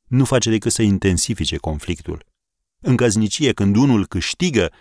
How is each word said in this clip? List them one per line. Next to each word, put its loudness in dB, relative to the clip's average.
nu 2
face 0
decât 0
să -2
intensifice 0
conflictul. -10
În 0
căsnicie, 0
când 2
unul 4
câștigă, -2